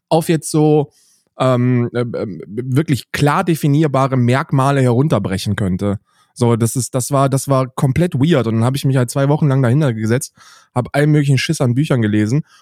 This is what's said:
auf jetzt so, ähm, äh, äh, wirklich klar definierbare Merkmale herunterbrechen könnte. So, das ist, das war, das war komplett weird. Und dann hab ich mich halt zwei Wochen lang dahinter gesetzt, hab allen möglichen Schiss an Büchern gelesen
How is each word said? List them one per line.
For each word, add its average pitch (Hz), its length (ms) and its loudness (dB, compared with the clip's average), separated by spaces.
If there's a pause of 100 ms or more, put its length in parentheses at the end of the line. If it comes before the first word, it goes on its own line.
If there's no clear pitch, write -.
auf 160 180 0
jetzt 160 220 -2
so, 151 420 2 (480)
ähm, 123 540 2
äh, 117 60 -2
äh, 104 480 -6
wirklich 131 640 -4
klar 147 320 0
definierbare 143 760 0
Merkmale 135 640 0
herunterbrechen 113 720 0
könnte. 98 440 -2 (360)
So, 120 200 2
das 113 200 -2
ist, 127 200 -6
das 127 160 -6
war, 139 180 2
das 135 180 -2
war 131 200 0
komplett 151 480 -2
weird. 131 320 2
Und 110 80 0
dann 113 80 2
hab 131 120 0
ich 139 100 -4
mich 135 120 2
halt 123 140 0
zwei 139 180 0
Wochen 151 180 2
lang 135 140 2
dahinter 131 320 2
gesetzt, 110 400 -2 (400)
hab 120 200 -4
allen 147 180 0
möglichen 143 260 2
Schiss - 240 -4
an 120 140 0
Büchern 139 260 0
gelesen 107 400 0 (200)